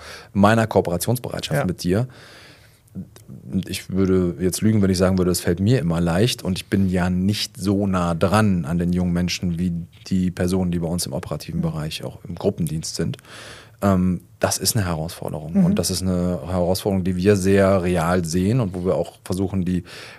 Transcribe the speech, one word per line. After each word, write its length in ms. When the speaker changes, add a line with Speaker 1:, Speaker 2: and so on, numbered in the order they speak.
Speaker 1:
meiner 340
Kooperationsbereitschaft 920
Speaker 2:
Ja. 60
Speaker 1:
mit 180
dir. 240
Ich 220
würde 500
jetzt 220
lügen, 200
wenn 80
ich 80
sagen 200
würde, 140
es 100
fällt 180
mir 200
immer 200
leicht 440
und 140
ich 100
bin 220
ja 200
nicht 480
so 300
nah 280
dran 500
an 120
den 160
jungen 200
Menschen 460
wie 140
die 240
Personen, 400
die 80
bei 80
uns 180
im 80
operativen 460
Speaker 2:
Mhm. 40
Speaker 1:
Bereich, 400
auch 240
im 80
Gruppendienst 600
sind. 220
Ähm, 400
das 180
ist 180
eine 100
Herausforderung 720
Speaker 2:
Mhm. 80
Speaker 1:
und 140
das 120
ist 100
eine 460
Herausforderung, 560
die 140
wir 180
sehr 480
real 400
sehen 380
und 120
wo 120
wir 100
auch 300
versuchen, 400
die 180